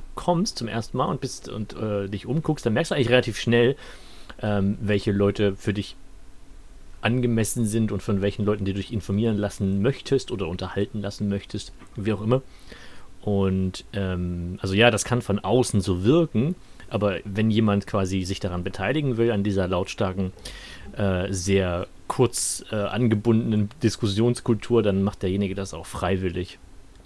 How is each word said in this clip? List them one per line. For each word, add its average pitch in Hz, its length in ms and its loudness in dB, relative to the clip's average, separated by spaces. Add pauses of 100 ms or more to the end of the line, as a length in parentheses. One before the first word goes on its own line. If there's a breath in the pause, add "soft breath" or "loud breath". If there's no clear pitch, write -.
(160)
kommst 156 420 0
zum 113 120 -6
ersten 110 280 -6
Mal 139 80 2
und - 140 -2
bist - 300 -8
und, - 260 -8
äh, 104 320 -2
dich 98 180 -6
umguckst, 151 400 -2
dann 107 80 2
merkst 156 180 0
du 165 40 -2
eigentlich 127 140 2
relativ 120 280 4
schnell, 120 380 4 (680 loud breath)
ähm, 101 400 2
welche 104 300 2
Leute 101 460 4
für 104 160 0
dich 101 220 -4 (1040)
angemessen 117 680 2
sind 107 240 2
und 98 100 -2
von 101 200 0
welchen 101 240 0
Leuten 101 200 2
du 98 80 0
dich 98 200 -4
informieren 104 440 0
lassen 98 440 0
möchtest 131 500 0
oder 92 160 -2
unterhalten 95 540 -4
lassen 101 280 -4
möchtest, - 420 -4 (260)
wie 107 160 0
auch 101 80 -4
immer. 120 200 2 (800 loud breath)
Und, 95 640 0 (100)
ähm, 90 680 -4
also 95 120 -2
ja, 117 160 8
das 110 140 0
kann 123 180 0
von 104 180 0
außen 110 420 4
so 90 220 0
wirken, 151 520 4 (340 loud breath)
aber 98 360 0
wenn 107 260 2
jemand 104 340 4
quasi 95 380 0
sich 95 160 -4
daran 90 240 -4
beteiligen 123 540 -2
will, 117 140 4
an 101 120 2
dieser 98 240 2
lautstarken, 92 640 -2 (680 loud breath)
äh, 95 340 2
sehr 92 540 2 (220)
kurz, - 640 0
äh, 110 40 -4
angebundenen 110 920 2 (140)
Diskussionskultur, 113 960 2
dann 98 220 4
macht - 200 -2
derjenige 95 320 0
das 98 200 -6
auch 82 100 -12
freiwillig. 92 720 -2 (480)